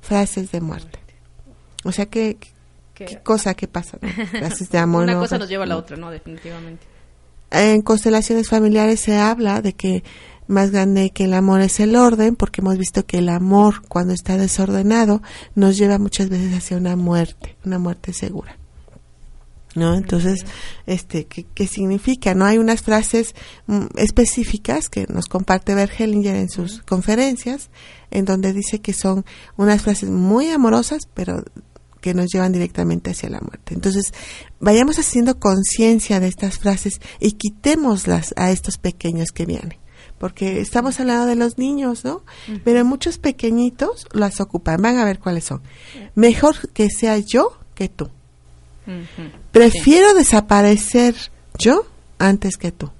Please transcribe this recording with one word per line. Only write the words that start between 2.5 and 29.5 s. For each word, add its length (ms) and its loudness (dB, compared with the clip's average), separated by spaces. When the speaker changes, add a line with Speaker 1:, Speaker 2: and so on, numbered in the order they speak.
Speaker 2:
¿Qué? 120 -20
Speaker 1:
qué 180 -16
cosa, 320 0
qué 120 -8
pasa, 340 -10
¿no? 80 -8
Speaker 2:
<laughs> 300 -8
Speaker 1:
Frases 300 -6
de 80 0
amor, 260 2
Speaker 2:
Una 100 0
Speaker 1:
¿no? 60 -2
Speaker 2:
cosa 160 -2
Speaker 1:
Fra- 40 -2
Speaker 2:
nos 100 -8
lleva 160 -4
a 20 -8
la 100 -4
otra, 200 -12
¿no? 140 -14
Definitivamente. 760 -16
Speaker 1:
En 300 4
constelaciones 680 0
familiares 500 2
se 180 0
habla 440 0
de 120 -2
que 300 -4
más 240 2
grande 400 2
que 140 -2
el 100 2
amor 260 4
es 180 0
el 160 4
orden, 400 4
porque 260 -4
hemos 160 0
visto 280 -2
que 140 -2
el 100 2
amor, 580 4
cuando 260 -2
está 240 -2
desordenado, 840 2
nos 220 4
lleva 220 4
muchas 300 -2
veces 280 -2
hacia 200 -6
una 180 -2
muerte, 600 -2
una 140 -4
muerte 340 -6
segura, 440 -10
¿no? 200 2
Entonces, 480 -2
Speaker 2:
Ujú. 80 -14
Speaker 1:
este, 380 -6
¿qué, 280 -16
qué 140 -4
significa? 680 -2
¿No? 120 2
Hay 120 4
unas 240 2
frases, 540 0
mm, 180 0
específicas 920 0
que 200 -6
nos 180 -6
comparte 480 -2
Bert 240 0
Hellinger 360 0
en 140 -2
sus 300 -8
Speaker 2:
Ujú. 80 -20
Speaker 1:
conferencias, 840 -2
en 140 -2
donde 280 0
dice 280 -6
que 120 -6
son 320 -2